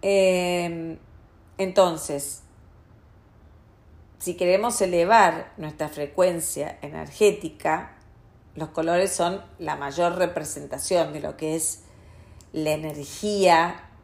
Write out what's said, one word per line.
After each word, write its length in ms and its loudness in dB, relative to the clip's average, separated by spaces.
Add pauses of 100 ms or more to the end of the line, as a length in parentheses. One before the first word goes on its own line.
Em, 960 2 (600)
entonces, 840 0 (1800)
si 160 -8
queremos 460 2
elevar 760 4
nuestra 320 -8
frecuencia 920 -2
energética, 1120 -2 (600)
los 140 -8
colores 440 0
son 300 -2 (160)
la 180 -6
mayor 400 -2
representación 960 -2
de 80 -8
lo 160 -8
que 200 -4
es 240 -4 (720)
la 180 -2
energía 1200 0 (140)